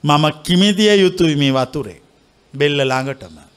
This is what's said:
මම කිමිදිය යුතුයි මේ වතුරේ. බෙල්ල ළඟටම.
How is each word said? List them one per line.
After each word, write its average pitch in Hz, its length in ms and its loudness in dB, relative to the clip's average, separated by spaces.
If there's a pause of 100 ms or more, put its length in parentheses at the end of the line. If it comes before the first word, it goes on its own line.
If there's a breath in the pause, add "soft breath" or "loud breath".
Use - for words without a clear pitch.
මම 151 200 2 (180)
කිමිදිය 208 580 2
යුතුයි 180 360 2
මේ 139 160 0
වතුරේ. 127 480 -6 (540)
බෙල්ල 143 260 -2
ළඟටම. 131 760 -6